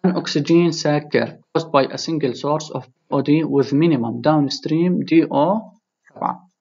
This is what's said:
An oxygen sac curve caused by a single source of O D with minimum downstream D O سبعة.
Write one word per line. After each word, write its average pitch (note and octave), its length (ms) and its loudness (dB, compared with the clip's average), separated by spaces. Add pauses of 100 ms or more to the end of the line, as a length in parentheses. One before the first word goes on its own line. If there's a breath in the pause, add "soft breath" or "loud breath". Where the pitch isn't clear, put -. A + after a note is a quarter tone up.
An F3 60 4 (100)
oxygen E3 500 2 (100)
sac D3 300 -2
curve A2+ 220 -2 (180)
caused - 200 -4
by C3+ 120 4 (120)
a - 20 -8
single C#3+ 360 -4 (100)
source D3+ 320 -4
of B2+ 60 -6 (280)
O C#3 180 0
D - 20 0 (240)
with C#3 180 2
minimum C3+ 480 2
downstream D#3 720 0 (180)
D - 20 4 (180)
O C#3+ 160 2 (640)
سبعة. - 420 -8 (100)